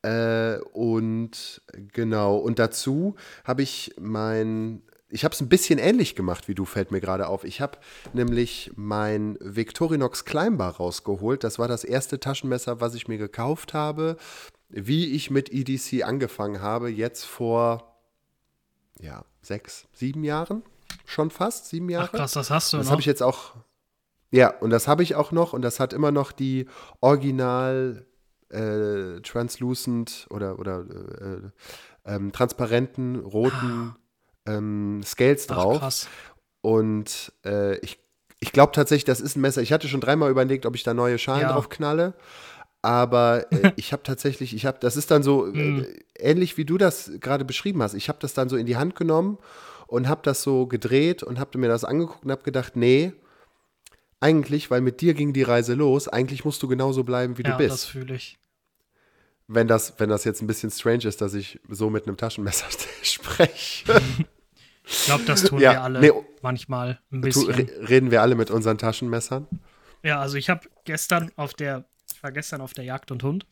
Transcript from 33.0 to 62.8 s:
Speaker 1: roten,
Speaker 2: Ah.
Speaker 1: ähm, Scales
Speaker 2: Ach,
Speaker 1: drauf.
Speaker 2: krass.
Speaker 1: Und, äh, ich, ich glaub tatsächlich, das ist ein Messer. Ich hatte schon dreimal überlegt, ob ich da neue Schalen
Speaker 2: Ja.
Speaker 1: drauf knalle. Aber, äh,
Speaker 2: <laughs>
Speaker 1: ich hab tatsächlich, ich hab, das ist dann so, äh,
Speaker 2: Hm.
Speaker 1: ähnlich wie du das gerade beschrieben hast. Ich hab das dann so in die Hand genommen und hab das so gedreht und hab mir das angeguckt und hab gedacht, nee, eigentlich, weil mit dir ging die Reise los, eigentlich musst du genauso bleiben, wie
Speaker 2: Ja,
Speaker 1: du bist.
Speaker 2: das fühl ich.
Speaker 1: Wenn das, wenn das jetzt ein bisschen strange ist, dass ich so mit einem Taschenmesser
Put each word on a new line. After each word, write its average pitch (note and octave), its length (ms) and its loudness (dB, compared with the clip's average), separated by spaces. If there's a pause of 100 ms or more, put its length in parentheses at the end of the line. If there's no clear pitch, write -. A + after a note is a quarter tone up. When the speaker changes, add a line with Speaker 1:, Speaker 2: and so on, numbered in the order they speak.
Speaker 1:
roten, A2+ 400 0
Speaker 2:
Ah. A#2+ 400 -6 (500)
Speaker 1:
ähm, G#2 580 -4
Scales C#3 460 2
Speaker 2:
Ach, C3 40 -2
Speaker 1:
drauf. G2+ 260 2
Speaker 2:
krass. - 280 -4 (520)
Speaker 1:
Und, A2 720 0 (120)
äh, G2+ 340 0
ich, - 200 -12 (400)
ich - 140 -8
glaub C#3 200 8
tatsächlich, D3 320 2
das B2 160 2
ist - 160 -6
ein C#3+ 40 -2
Messer. C3+ 220 2
Ich A#2+ 100 0
hatte D#3 160 0
schon C3+ 120 -2
dreimal C#3+ 300 2
überlegt, C3 340 2
ob A#2 120 -2
ich - 80 -8
da A#2 100 0
neue B2 240 2
Schalen C3+ 240 -2
Speaker 2:
Ja. C3 100 0
Speaker 1:
drauf B2+ 160 0
knalle. D#3+ 460 -2 (680)
Aber, A#2+ 680 4
äh, F#3 220 6
Speaker 2:
<laughs> - 40 -10
Speaker 1:
ich - 160 -6
hab C#3+ 120 -6
tatsächlich, C3+ 500 -4
ich G#2+ 100 -6
hab, C3 160 -2
das B2 160 0
ist D3 140 -4
dann D3 140 6
so, C3+ 240 4
äh, G2+ 40 -6
Speaker 2:
Hm. D3 340 -2 (300)
Speaker 1:
ähnlich E3+ 400 2
wie D#3 80 -2
du D#3+ 140 0
das F#3+ 400 2
gerade C3+ 260 -2
beschrieben D3 380 -2
hast. G#2 120 -2
Ich G2+ 140 -6
hab D3 120 -6
das C3+ 120 -6
dann C3 160 0
so C3 80 -2
in A#2+ 100 0
die A#2+ 100 0
Hand D#3 180 -2
genommen E3+ 440 0 (500)
und B2 200 0
hab D#3 140 0
das C#3 220 0
so C3 240 2
gedreht C3 560 2
und B2 160 -8
hab C#3 160 -8
mir B2+ 120 2
das A#2 160 0
angeguckt D#3 400 -4
und C3+ 60 -4
hab C3+ 140 -4
gedacht, C3 320 -4
nee, C3 360 4 (1080)
eigentlich, D3 520 2
weil B2 100 4
mit B2+ 220 0
dir E3+ 100 6
ging D3 220 0
die C3+ 80 2
Reise A#2+ 320 4
los, C#3+ 340 4
eigentlich C3 380 -2
musst D3 160 -2
du C3+ 60 -2
genauso C3 360 0
bleiben, B2 320 -2
wie B2 60 -8
Speaker 2:
Ja, A#2+ 100 0
Speaker 1:
du C3 60 -2
bist. C#3+ 120 4
Speaker 2:
das C3 140 -6
fühl C3 280 -12
ich. - 260 -12 (1080)
Speaker 1:
Wenn A2+ 220 4
das, A2+ 320 4
wenn G#2+ 80 2
das G#2 160 2
jetzt G#2+ 160 -2
ein A2 60 -4
bisschen G#2+ 240 -4
strange A#2 340 0
ist, G#2 160 -4
dass G2+ 140 -2
ich G2+ 340 -10
so G#2+ 220 -2
mit G#2+ 160 -4
einem G2+ 100 -4
Taschenmesser G#2 480 -4 (200)